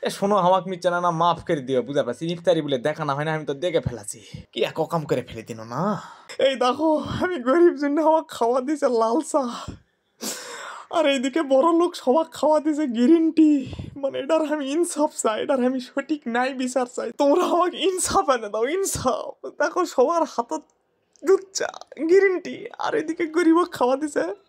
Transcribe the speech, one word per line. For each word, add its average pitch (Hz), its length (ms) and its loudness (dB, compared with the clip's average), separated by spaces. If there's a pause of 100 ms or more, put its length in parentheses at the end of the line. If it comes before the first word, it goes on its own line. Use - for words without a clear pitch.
এ - 100 -2
শোনো, 202 260 2
হামাক 185 280 4
মিচ্ছে 180 220 -2
না, 175 120 0
না 175 60 4 (100)
মাফ 170 260 2
করে 160 200 0
দিও, 127 200 0
বুঝা 143 180 -2
পারছি, 120 180 -6 (100)
ইফতারি 170 320 0
বলে 139 120 0 (100)
দেখা 156 220 -4
না 139 60 0
হয় 147 120 -4
না, 160 100 -2
আমি 151 120 -8
তো 147 40 -2 (100)
দেখে 165 240 0
ফেলাছি, 117 320 -10 (320)
কি - 80 -8 (100)
এক - 140 -10
অকাম 160 260 -4
করে 127 180 0
ফেলে 110 220 -12
দিন 113 100 -12 (140)
না। 135 80 -4 (680)
এই 269 60 2 (100)
দেখো, 294 260 0 (320)
আমি 359 140 -2 (120)
গরিব 339 260 6 (100)
জন্য 285 140 0 (120)
আমাকে 311 280 2
খাওয়া 240 300 2
দিছে 285 200 0 (140)
লাল 226 160 2 (140)
চা, 294 120 2 (1500)
আর 330 80 4 (100)
এইদিকে 269 280 0 (120)
বড় 269 140 6 (140)
লোক 349 100 2 (120)
সবাক 320 240 2 (120)
খাওয়া 302 260 4
দিছে 302 200 0 (120)
গ্রিন 320 280 6 (120)
টি। 311 140 8 (500)
মানে 269 220 -2
এটার 311 180 2 (120)
আমি 302 120 -4 (100)
ইনসাফ 311 360 0 (120)
চাই, 220 200 0
এটার 277 160 0 (100)
আমি 262 100 -2 (100)
সঠিক 285 320 -4 (120)
ন্যায় 254 280 0
বিচার 254 340 -2
চাই, 226 140 -6 (120)
তোমরা 294 220 4 (120)
আমাকে 349 220 0 (120)
ইনসাফ 370 440 0
এনে 226 200 -2
দাও, 220 120 0 (120)
ইনসাফ। - 560 -4 (280)
দেখো - 200 0 (120)
সবার 320 300 2 (100)
হাতত 240 300 -6 (600)
দুধ 381 200 4 (140)
চা, - 140 -4 (380)
গ্রিন 381 260 6 (100)
টি, 254 120 -10 (260)
আর - 80 0 (100)
এদিকে 320 240 -4 (100)
গরিব 330 220 6 (200)
খাওয়া 262 240 2
দিছে 302 220 -2 (260)